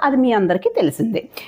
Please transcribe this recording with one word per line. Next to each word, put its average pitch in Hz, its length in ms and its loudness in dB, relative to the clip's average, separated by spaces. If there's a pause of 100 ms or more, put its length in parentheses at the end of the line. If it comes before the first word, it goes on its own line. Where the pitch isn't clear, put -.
అది 277 140 2
మీ 254 140 4
అందరికీ 190 380 0
తెలిసిందే. 220 580 -2 (200)